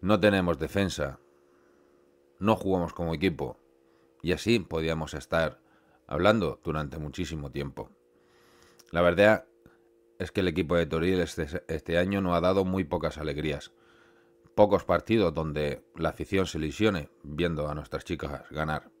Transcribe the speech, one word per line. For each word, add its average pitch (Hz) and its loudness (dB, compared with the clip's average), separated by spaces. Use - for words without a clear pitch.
No 98 2
tenemos 90 4
defensa. 78 -2
No 107 4
jugamos 90 -2
como 82 -4
equipo. 78 -2
Y 82 0
así 110 2
podíamos 80 -4
estar 78 -2
hablando 90 2
durante 78 -4
muchísimo 76 -8
tiempo. 69 -10
La 82 0
verdad 92 6
es 90 -6
que - -2
el 92 2
equipo 85 0
de 85 2
Toril 82 0
este, 82 -4
este 82 -2
año 98 0
no 90 0
ha 85 4
dado 95 2
muy 92 0
pocas 78 -4
alegrías. 76 -6
Pocos 104 6
partidos 90 2
donde 76 -4
la 80 -2
afición 90 -2
se - -6
ilusione 78 0
viendo 76 -2
a 73 -4
nuestras 76 -8
chicas 71 -8
ganar. 76 -4